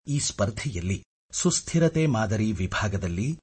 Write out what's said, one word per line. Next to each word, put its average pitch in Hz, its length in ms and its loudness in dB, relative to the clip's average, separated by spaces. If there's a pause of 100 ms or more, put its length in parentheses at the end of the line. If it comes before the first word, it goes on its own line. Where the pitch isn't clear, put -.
ಈ 143 100 0
ಸ್ಪರ್ಧೆಯಲ್ಲಿ 98 840 -2 (300)
ಸುಸ್ಥಿರತೆ 160 720 2
ಮಾದರಿ 110 460 2
ವಿಭಾಗದಲ್ಲಿ 95 920 -2